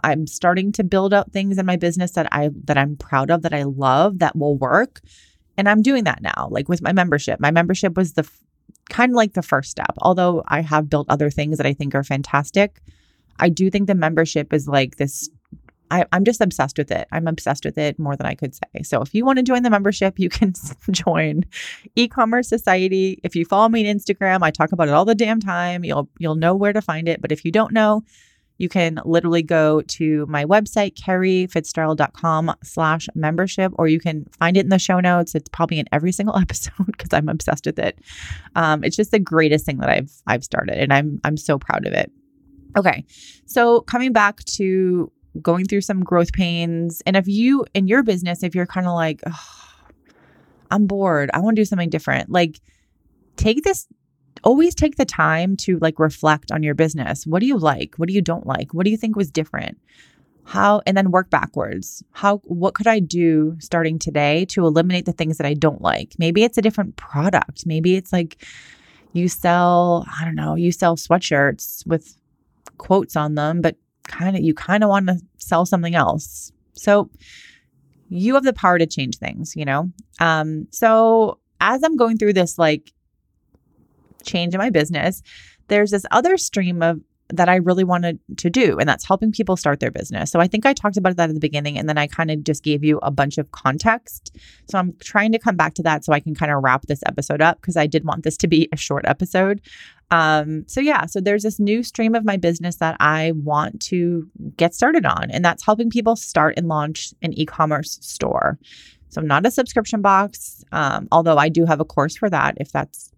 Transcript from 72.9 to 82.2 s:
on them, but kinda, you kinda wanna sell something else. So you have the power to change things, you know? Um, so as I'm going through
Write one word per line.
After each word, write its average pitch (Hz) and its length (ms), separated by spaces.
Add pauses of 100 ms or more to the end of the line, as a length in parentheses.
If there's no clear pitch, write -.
on 151 180
them, 151 280
but 160 140 (300)
kinda, 185 340
you 156 140
kinda 208 320
wanna 190 320 (200)
sell 175 280
something 170 280
else. - 580 (220)
So 208 360 (1000)
you 190 240
have 269 100
the 262 80
power 180 260
to 165 80
change 131 320
things, - 380
you 156 80
know? 143 260 (300)
Um, 156 500
so 226 680 (220)
as 240 220
I'm 320 140
going 226 220
through 208 160